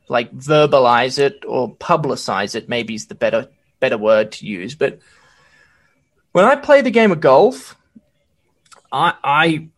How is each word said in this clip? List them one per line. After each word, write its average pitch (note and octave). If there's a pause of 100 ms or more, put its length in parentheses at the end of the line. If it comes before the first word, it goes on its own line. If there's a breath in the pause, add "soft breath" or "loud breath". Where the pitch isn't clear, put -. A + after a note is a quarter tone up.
like, A#2+
verbalize C3
it C#3
or A#2+
publicize B2
it, A2+
maybe A#2
is G#2+
the -
better, A2 (320)
better B2+
word A2
to -
use. G#2
But - (1300 soft breath)
when F3+
I C#4
play C#4
the A#3+
game A3
of D#3
golf, D#3+ (1160)
I, D#3 (100)
I, D#3 (100)